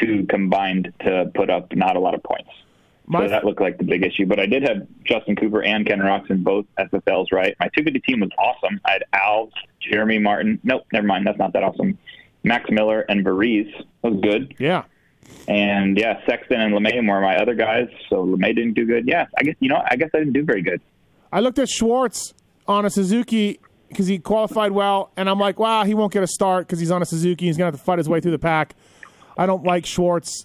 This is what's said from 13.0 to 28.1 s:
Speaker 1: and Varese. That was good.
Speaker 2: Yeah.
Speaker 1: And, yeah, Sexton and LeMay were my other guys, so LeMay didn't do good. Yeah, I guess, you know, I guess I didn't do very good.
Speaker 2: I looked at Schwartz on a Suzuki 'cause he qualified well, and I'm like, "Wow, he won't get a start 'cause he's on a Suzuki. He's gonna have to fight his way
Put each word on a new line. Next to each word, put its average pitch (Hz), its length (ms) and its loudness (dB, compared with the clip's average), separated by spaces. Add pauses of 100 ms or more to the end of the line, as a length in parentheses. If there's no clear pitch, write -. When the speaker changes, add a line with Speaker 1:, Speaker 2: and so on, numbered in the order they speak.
Speaker 1:
and 101 160 0
Varese. 104 480 0 (300)
That 117 100 0
was 98 80 -2
good. 104 380 -2
Speaker 2:
Yeah. 151 260 -2 (640)
Speaker 1:
And, 101 520 2
yeah, 107 280 0
Sexton 120 340 0
and 107 140 2
LeMay 110 320 0
were 98 140 2
my 95 160 2
other 113 180 2
guys, 110 340 0 (200)
so 95 180 0
LeMay 92 280 2
didn't 117 200 0
do 117 120 0
good. 117 200 0
Yeah, 156 200 0 (120)
I 135 40 0
guess, 151 180 -2
you 135 80 2
know, 156 180 2
I 123 100 0
guess 156 180 -2
I 160 40 4
didn't 151 160 0
do 139 100 2
very 113 180 0
good. 87 180 -4 (520)
Speaker 2:
I 185 80 2
looked 247 180 0
at 262 100 0
Schwartz 233 640 0 (340)
on 208 200 0
a 196 40 2
Suzuki 208 720 0 (340)
'cause 190 120 0
he 190 120 0
qualified 214 540 0
well, 196 460 0
and 190 120 0
I'm 196 80 0
like, 202 200 0
"Wow, 220 260 2
he 202 100 0
won't 214 180 0
get 202 100 2
a 180 40 0
start 185 420 0
'cause 170 120 -4
he's 165 100 0
on 180 120 2
a 165 40 -2
Suzuki. 175 400 0
He's 160 120 0
gonna 180 120 2
have 143 80 -8
to - 60 -18
fight 180 140 0
his 156 100 -2
way 165 120 2